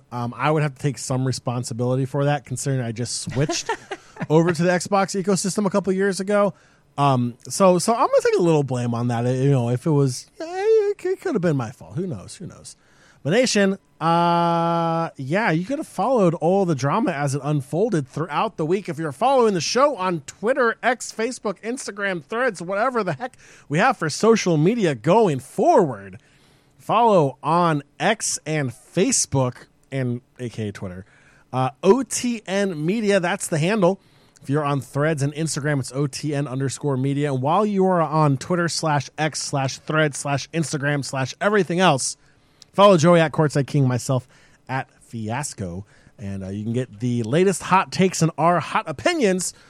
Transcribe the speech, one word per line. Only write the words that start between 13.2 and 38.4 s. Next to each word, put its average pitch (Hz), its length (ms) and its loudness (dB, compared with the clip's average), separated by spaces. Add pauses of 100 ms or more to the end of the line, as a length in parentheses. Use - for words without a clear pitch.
But 135 80 -4
Nation, 196 480 2 (520)
uh, 170 840 0
yeah, 175 340 -2
you 165 140 0
could 277 140 -4
have 269 80 -8
followed 202 480 2
all 185 300 2
the 170 100 0
drama 165 380 0
as 139 220 -2
it 143 80 -4
unfolded 151 680 -2
throughout 160 480 -4
the 160 100 -2
week. 190 220 -2
If 151 100 -8
you're 160 140 -6
following 233 420 2
the 170 60 0
show 254 360 2
on 185 260 -2
Twitter, 233 600 -2
X, 240 300 -2
Facebook, 226 500 -6
Instagram, 202 640 -6
Threads, 233 380 -4
whatever 214 400 -2
the 180 120 -2
heck 247 220 -10 (320)
we 147 100 0
have 233 180 4
for 165 140 -4
social 208 460 4
media 175 380 2
going 160 440 4
forward, 135 800 2 (600)
follow 190 640 4
on 160 400 2 (160)
X - 480 0
and 147 240 -2
Facebook - 960 -2 (260)
and 123 280 -2 (180)
A 123 100 -8
K 110 200 -6
A 98 40 -6
Twitter, 92 320 -12 (480)
uh, 131 180 -2 (120)
O 226 200 4
T 240 440 -6
N 185 380 -2
Media. 202 360 0
That's 175 280 -4
the 165 100 -2
handle. 190 420 2 (420)
If - 60 -10
you're 147 160 0
on 143 160 -2
Threads 143 420 -2
and 143 120 -2
Instagram, 147 460 -2
it's - 120 -8
O 143 140 -2
T 147 280 -6
N 143 120 -2
underscore 135 500 -4
media. 139 360 -2
And 131 100 -2
while 175 240 2
you 196 200 2
are 180 140 2
on 151 380 2
Twitter 175 300 -2